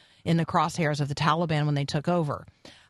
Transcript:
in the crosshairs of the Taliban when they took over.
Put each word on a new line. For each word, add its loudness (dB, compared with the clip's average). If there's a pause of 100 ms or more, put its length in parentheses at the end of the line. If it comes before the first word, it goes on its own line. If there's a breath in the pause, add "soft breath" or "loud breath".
(240 soft breath)
in 2
the 2
crosshairs 0
of 0
the -6
Taliban 2
when 2
they 0
took -2
over. -2 (440 loud breath)